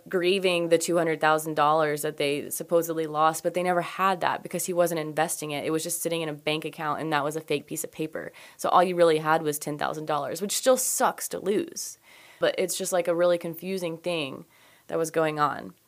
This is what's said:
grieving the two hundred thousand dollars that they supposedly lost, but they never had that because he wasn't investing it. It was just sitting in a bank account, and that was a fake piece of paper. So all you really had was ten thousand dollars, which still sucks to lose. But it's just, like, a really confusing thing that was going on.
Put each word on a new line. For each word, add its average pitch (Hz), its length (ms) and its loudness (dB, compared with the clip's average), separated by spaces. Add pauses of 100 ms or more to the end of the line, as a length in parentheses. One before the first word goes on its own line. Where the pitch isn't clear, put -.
grieving 180 600 2
the 165 100 6
two 170 180 0
hundred 160 240 0
thousand 156 340 2
dollars 151 480 2
that 151 160 -6
they 143 320 -2
supposedly 165 580 0
lost, 156 340 2
but 170 120 -2
they 175 100 0
never 180 180 2
had 185 380 0
that 139 240 0
because - 220 -6
he 185 60 -4
wasn't 170 280 2
investing 151 500 -2
it. 143 140 -4
It 139 60 -2
was 160 120 0
just 165 200 -6
sitting 165 200 -2
in 156 60 -4
a 151 60 -6
bank 156 300 -4
account, 151 360 -4
and 160 120 -4
that 143 120 2
was 151 100 -2
a 156 60 -4
fake 147 260 -2
piece - 160 -8
of - 80 -10
paper. - 420 -8 (240)
So - 120 -4
all 180 140 6
you 185 120 0
really 170 240 6
had 156 240 2
was 147 160 -2
ten 151 200 -6
thousand 156 280 -4
dollars, 147 340 -4
which 202 160 -4
still 254 200 4
sucks - 520 0
to - 100 -6
lose. - 600 -4 (400)
But 165 200 2
it's 180 200 -2
just, 190 140 -4
like, 175 160 2
a 170 60 2
really 175 240 4
confusing 175 600 -6
thing 160 480 -6 (420)
that 165 100 -4
was 160 120 -2
going 156 280 0
on. 143 360 -2 (140)